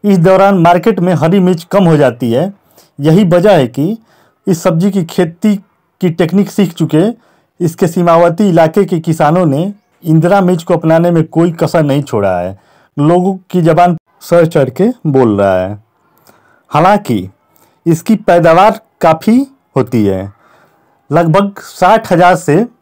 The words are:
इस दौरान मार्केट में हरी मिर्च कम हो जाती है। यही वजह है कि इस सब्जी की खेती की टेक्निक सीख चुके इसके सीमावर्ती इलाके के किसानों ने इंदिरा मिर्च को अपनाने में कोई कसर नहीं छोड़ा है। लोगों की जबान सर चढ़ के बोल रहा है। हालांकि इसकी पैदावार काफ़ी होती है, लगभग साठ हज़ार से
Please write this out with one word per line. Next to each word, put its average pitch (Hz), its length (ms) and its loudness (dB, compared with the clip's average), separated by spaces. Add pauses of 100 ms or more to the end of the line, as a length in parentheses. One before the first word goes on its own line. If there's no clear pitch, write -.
इस 202 140 2
दौरान 190 400 4
मार्केट 175 420 2
में 180 140 0
हरी 165 260 0
मिर्च 180 240 0
कम 196 200 0
हो 165 140 4
जाती 123 340 0
है। 165 220 -2 (460)
यही 160 240 2
वजह 180 340 2
है 131 100 0
कि 156 300 -6 (500)
इस 175 160 -2
सब्जी 180 280 0
की 190 140 -2
खेती 180 500 -4 (460)
की 180 80 0
टेक्निक 175 400 -2
सीख - 240 -2
चुके 156 280 -2 (580)
इसके 170 280 -2
सीमावर्ती 170 600 0
इलाके 165 360 2
के 165 140 -4
किसानों 165 460 0
ने 160 280 -4 (300)
इंदिरा 170 380 2
मिर्च 180 220 -2
को 180 100 -2
अपनाने 165 380 0
में 165 120 0
कोई 165 280 -2
कसर 165 320 -2
नहीं 143 200 -2
छोड़ा 98 360 -4
है। 92 180 -8 (400)
लोगों 180 380 0 (140)
की 180 120 -2
जबान 170 360 2 (240)
सर 170 240 2
चढ़ 156 240 -2
के 185 180 -2 (200)
बोल 127 340 2
रहा 95 180 0
है। 101 240 -8 (880)
हालांकि 156 580 0 (560)
इसकी 170 300 0
पैदावार 175 640 2 (220)
काफ़ी 220 440 0 (300)
होती 127 300 -2
है, 98 260 -4 (760)
लगभग 175 500 0
साठ 214 520 -2
हज़ार 180 240 4
से 170 300 -2 (160)